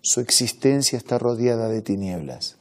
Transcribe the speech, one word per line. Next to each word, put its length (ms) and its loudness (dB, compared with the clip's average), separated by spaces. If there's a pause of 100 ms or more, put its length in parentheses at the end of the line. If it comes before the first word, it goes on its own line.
su 180 0
existencia 760 2
está 200 -2
rodeada 520 0
de 120 -2
tinieblas. 800 -6